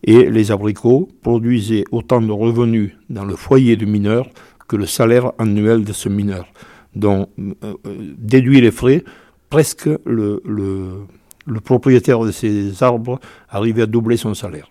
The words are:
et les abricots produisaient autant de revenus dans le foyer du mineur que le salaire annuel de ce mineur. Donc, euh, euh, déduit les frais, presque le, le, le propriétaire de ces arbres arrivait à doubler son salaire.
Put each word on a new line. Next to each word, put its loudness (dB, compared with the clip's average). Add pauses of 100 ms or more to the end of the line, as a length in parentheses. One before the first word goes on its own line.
et 6
les 0
abricots 0 (140)
produisaient 0
autant 0
de -2
revenus 0 (180)
dans -10
le -6
foyer 4
du -4
mineur -2 (400)
que -4
le -2
salaire 2
annuel 2
de -10
ce -8
mineur. -4 (480)
Donc, 0 (100)
euh, -12 (120)
euh, -12 (220)
déduit 4
les 6
frais, 0 (460)
presque 0 (160)
le, -4
le, -6 (540)
le -6
propriétaire 2
de -2
ces -4
arbres -2 (280)
arrivait -2
à 0
doubler 0
son -4
salaire. -14